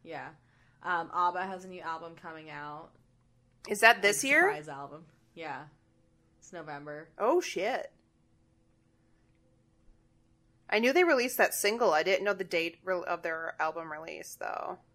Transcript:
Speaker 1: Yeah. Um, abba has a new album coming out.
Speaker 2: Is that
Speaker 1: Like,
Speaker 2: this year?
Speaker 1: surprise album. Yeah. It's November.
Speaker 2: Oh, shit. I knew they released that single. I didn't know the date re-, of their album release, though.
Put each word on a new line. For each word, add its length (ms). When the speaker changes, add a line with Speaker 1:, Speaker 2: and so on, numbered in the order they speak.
Speaker 1:
Yeah. 260
Um, 320
abba 320
has 180
a 40
new 120
album 400
coming 300
out. 400
Speaker 2:
Is 120
that 160
Speaker 1:
Like, 60
Speaker 2:
this 220
year? 260
Speaker 1:
surprise 180
album. 360
Yeah. 280
It's 120
November. 560
Speaker 2:
Oh, 220
shit. 520
I 120
knew 120
they 120
released 320
that 180
single. 380
I 100
didn't 220
know 80
the 120
date 380
re-, 240
of 160
their 380
album 320
release, 480
though. 380